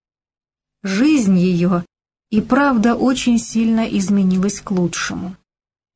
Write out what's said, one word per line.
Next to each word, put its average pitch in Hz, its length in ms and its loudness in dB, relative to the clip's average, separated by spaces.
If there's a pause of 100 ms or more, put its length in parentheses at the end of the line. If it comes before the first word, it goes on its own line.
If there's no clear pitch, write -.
(840)
Жизнь 202 560 2
ее 175 440 0 (480)
и 214 120 0
правда 247 520 2
очень 240 440 0
сильно 226 480 -2
изменилась 196 760 0
к - 100 -16
лучшему. 180 640 -4 (600)